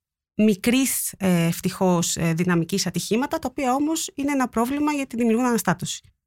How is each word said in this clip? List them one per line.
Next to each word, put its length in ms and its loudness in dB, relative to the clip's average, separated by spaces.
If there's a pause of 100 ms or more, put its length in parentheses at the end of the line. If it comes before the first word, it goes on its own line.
(340)
μικρής, 840 2
ε, 280 2
ευτυχώς, 720 0
ε, 160 0
δυναμικής 540 0
ατυχήματα, 520 -2
τα 120 -6
οποία 240 -2
όμως 400 -2
είναι 180 -2
ένα 160 2
πρόβλημα 440 0
γιατί 240 -6
δημιουργούν 300 2
αναστάτωση. 540 -2 (260)